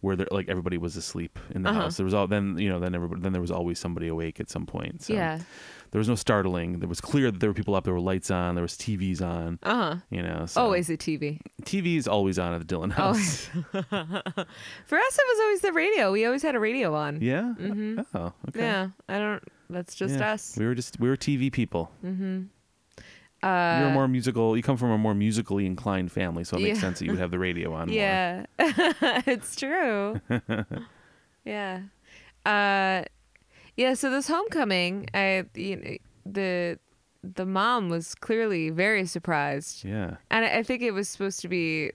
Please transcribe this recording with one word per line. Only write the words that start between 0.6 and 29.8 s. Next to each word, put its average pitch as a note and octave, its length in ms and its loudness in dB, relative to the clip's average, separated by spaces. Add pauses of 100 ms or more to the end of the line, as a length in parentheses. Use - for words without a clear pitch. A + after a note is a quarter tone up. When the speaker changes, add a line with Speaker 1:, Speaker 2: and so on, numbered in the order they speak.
Speaker 1:
was E2+ 200 -4
asleep E2+ 420 -8 (120)
in F#2 120 -4
the - 60 2
Speaker 2:
Uh-huh. A3 120 2
Speaker 1:
house. E3+ 160 -4
There G2 60 0
was F#2+ 100 2
all, G2+ 140 4
then, G2 320 0
you G2+ 100 2
know, F2+ 100 0
then F2+ 140 0
everybody, F2 280 -4
then F#2+ 100 -2
there F2+ 100 0
was F2 80 -2
always F2 300 -2
somebody E2+ 280 -4
awake E2 320 -4
at - 120 -8
some - 160 -6
point. - 340 -8
So - 120 -4
Speaker 2:
Yeah. E3 260 0 (500)
Speaker 1:
there - 80 -2
was G#2+ 100 2
no B2 60 4
startling. F2+ 680 2
There F2 100 -4
was F2 120 -4
clear C3+ 300 2
that F#2 80 -4
there G#2+ 100 2
were G2+ 60 0
people G2+ 180 0
up. F#2+ 120 0
There F#2 80 2
were F2+ 60 2
lights F#2 300 0
on. F2 240 2
There F2 80 0
was F2 160 -4
T G#2+ 200 -4
Vs F#2 260 0
on. E2+ 400 -4
Speaker 2:
Uh-huh. G3 320 0 (160)
Speaker 1:
You F#2 100 -4
know, E2 240 -4
so - 160 0
Speaker 2:
Always F3+ 300 2
a D#3+ 60 -2
T D#3 180 -4
V. D3 240 -4 (240)
Speaker 1:
T G3 180 -2
V E3+ 160 2
is B2+ 100 0
always G2 300 4
on F2 160 0
at E2+ 60 -2
the E2 60 -8
Dillon F2 260 -2
house. F#3+ 600 2
Speaker 2:
Always. E3 200 -4
<laughs> F#3+ 200 -4 (920)
For D4+ 140 0
us, B4+ 180 2
it C#5+ 100 6
was A#4 140 6
always G#4+ 200 4
the G4 120 2
radio. D#4+ 380 4
We G#3+ 140 4
always B3 180 2
had G#3+ 100 2
a B3 60 2
radio G#3+ 340 2
on. D3+ 280 -2
Speaker 1:
Yeah? E3 380 2
Speaker 2:
Mm-hmm. G#3 420 -4 (120)
Speaker 1:
Oh, F3 200 -4 (160)
okay. A3 100 -8
Speaker 2:
Yeah. G3+ 300 0 (200)
I F#3+ 80 -2
don't, G#3 260 -4 (280)
that's F3+ 240 -8
just C#3 240 -2
Speaker 1:
Yeah. G#3+ 140 2
Speaker 2:
us. - 240 -8
Speaker 1:
We A2 100 0
were B2 80 2
just, - 240 -8
we A#2 100 2
were C3+ 80 4
T - 200 0
V C3 120 2
people. G2 420 -2 (140)
Speaker 2:
Mm-hmm. F#3 380 -4 (1000)
Speaker 1:
You're F#3+ 80 2
a E3+ 400 4
Speaker 2:
Uh, - 20 4
Speaker 1:
more C3+ 140 6
musical, A#2 500 4
you A#2+ 60 0
come C#3 120 2
from B2 140 2
a A2 80 4
more G#2+ 160 4
musically G2+ 540 2
inclined F#2 440 0
family, E2+ 320 -2
so F2 140 -4
it F2+ 60 2
makes G#3+ 140 2
Speaker 2:
Yeah. G#3 40 0
Speaker 1:
sense F2+ 160 -2
that F2 80 -4
you E2+ 60 -2
would F#2 80 0
have F2+ 100 0
the F2+ 80 -2
radio E2+ 360 -2
on D#2+ 160 -4
more. - 60 0
Speaker 2:
Yeah. F#3 500 0 (120)
<laughs> - 0 - (680)
It's B3 280 -2
true. A3+ 640 0 (100)